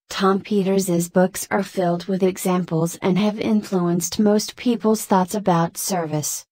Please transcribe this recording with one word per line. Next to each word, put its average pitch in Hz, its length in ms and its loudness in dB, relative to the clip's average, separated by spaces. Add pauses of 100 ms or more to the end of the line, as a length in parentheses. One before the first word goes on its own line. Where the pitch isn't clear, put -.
Tom 196 320 2
Peters's 185 680 0
books 185 420 0
are 202 140 0
filled 175 420 -2
with 190 160 -2
examples 180 800 0
and 190 160 2
have 208 220 0
influenced 180 800 0
most 208 340 2
people's 220 500 0
thoughts 185 300 0
about 170 420 0
service. 156 760 -4